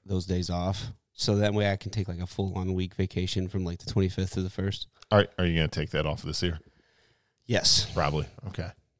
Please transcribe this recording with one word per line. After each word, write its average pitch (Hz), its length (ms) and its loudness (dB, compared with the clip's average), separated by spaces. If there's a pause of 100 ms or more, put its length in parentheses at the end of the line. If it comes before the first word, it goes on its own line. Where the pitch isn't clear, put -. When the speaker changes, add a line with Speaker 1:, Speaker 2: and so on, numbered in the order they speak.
Speaker 1:
those 92 200 0
days 90 240 0
off, 90 420 -2 (220)
so - 240 2
that 104 160 4
way 104 180 4
I 98 60 2
can - 140 -8
take, 98 160 -2
like, 87 120 -8
a 90 80 -4
full 95 300 -4
on 92 160 0
week 92 220 -2
vacation 92 520 -2
from, 92 160 -2
like, 85 160 -4
the - 120 -12
twenty-fifth 95 420 0
to 98 80 -2
the 92 80 -2
first. 98 380 -4 (240)
Speaker 2:
Are, 101 160 6 (100)
are 90 80 2
you 85 100 4
gonna 80 120 4
take 76 240 -4
that 73 140 0
off 73 180 -4
this - 200 -4
year? 82 160 -2 (840)
Speaker 1:
Yes. - 480 2
Speaker 2:
Probably. 76 320 0 (220)
Okay. - 200 -6 (320)